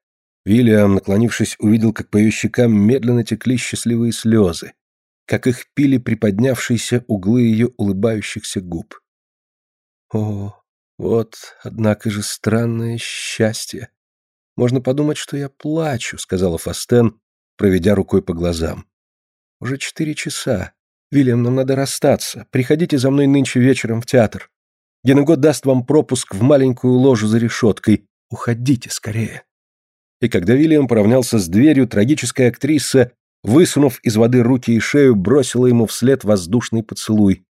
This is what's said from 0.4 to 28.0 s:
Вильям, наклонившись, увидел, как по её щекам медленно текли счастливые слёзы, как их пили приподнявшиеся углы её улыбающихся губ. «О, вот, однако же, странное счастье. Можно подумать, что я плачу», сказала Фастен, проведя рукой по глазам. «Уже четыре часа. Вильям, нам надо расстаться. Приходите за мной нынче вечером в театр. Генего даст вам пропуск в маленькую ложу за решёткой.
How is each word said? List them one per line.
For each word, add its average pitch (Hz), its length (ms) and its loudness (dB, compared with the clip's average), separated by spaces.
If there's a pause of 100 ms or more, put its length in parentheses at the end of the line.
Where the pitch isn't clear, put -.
Вильям, 104 520 4
наклонившись, 101 640 -2
увидел, 110 360 2
как - 160 -12
по 104 80 0
её 107 120 4
щекам 113 480 0
медленно 117 460 2
текли 120 320 -4
счастливые 117 560 -4
слёзы, 107 600 0 (520)
как - 200 -4
их - 260 -4
пили 139 240 2
приподнявшиеся 117 1120 -2
углы 110 360 0
её 113 340 0
улыбающихся 104 840 -4
губ. 87 400 -12 (1120)
«О, 104 420 -6 (440)
вот, - 640 -6
однако 110 480 -4
же, 101 120 -6
странное 117 760 -4
счастье. - 880 -6 (720)
Можно 123 240 0
подумать, 147 340 -2
что - 220 -12
я 139 100 -10
плачу», 151 680 -6
сказала 90 400 -2
Фастен, 117 600 0 (380)
проведя 98 380 2
рукой 95 260 0
по 87 140 -6
глазам. 82 520 -6 (760)
«Уже 131 180 -8
четыре 151 360 -8
часа. 110 600 -6 (360)
Вильям, 123 320 2
нам 123 120 0
надо 131 200 0
расстаться. - 760 -2
Приходите 151 480 0
за 131 120 0
мной 139 160 2
нынче 139 340 2
вечером 120 420 0
в - 40 -18
театр. - 440 0 (540)
Генего 143 340 4
даст 147 260 2
вам 131 220 2
пропуск 139 480 0
в 98 80 -4
маленькую 127 560 4
ложу 123 300 4
за 113 100 2
решёткой. 113 680 0 (240)